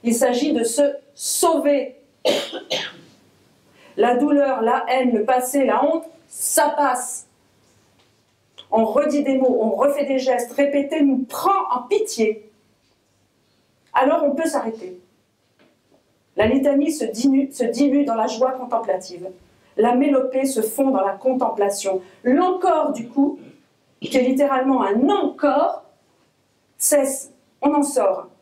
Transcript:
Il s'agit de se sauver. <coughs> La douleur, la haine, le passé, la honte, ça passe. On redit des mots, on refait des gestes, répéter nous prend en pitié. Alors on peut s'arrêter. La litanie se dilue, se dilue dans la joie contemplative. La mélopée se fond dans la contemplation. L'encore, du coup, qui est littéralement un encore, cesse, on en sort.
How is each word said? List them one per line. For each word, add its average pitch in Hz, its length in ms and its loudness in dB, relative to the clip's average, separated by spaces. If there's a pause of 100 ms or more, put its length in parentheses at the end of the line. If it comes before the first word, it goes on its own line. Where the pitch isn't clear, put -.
Il 233 100 2
s'agit 254 400 2
de 233 100 0
se 285 320 0 (180)
sauver. 285 840 0
<coughs> - 300 -6 (1700)
La 247 200 2
douleur, 277 460 2
la 247 260 0
haine, 254 240 2
le 220 140 0
passé, 254 400 0
la 226 180 0
honte, 320 200 0 (220)
ça - 440 0
passe. 277 560 -2 (1400)
On 220 160 2
redit 285 380 0
des 269 120 0
mots, 254 240 2
on 220 120 0
refait 285 340 0
des 269 120 0
gestes, 247 340 -2
répéter 285 500 0
nous 269 160 4
prend - 520 -2
en 240 120 -2
pitié. - 680 -2 (1400)
Alors 302 320 2
on 285 60 2
peut 320 180 -2
s'arrêter. 220 500 -8 (1400)
La 214 100 2
litanie 277 460 2
se 233 120 -4
dilue, 269 480 0
se 240 120 -4
dilue 277 400 2
dans 226 100 -2
la 220 140 0
joie 254 240 0
contemplative. 190 760 -6 (480)
La 240 180 4
mélopée 262 520 2
se 226 160 -2
fond 269 300 0
dans 196 120 0
la 196 100 -2
contemplation. 202 840 -2 (220)
L'encore, 320 680 2
du 233 140 -8
coup, - 320 0 (640)
qui - 160 -4
est 254 60 4
littéralement 262 600 2
un 226 280 2
encore, 294 720 0 (960)
cesse, - 540 0 (280)
on 294 140 2
en 294 80 2
sort. 202 460 0 (140)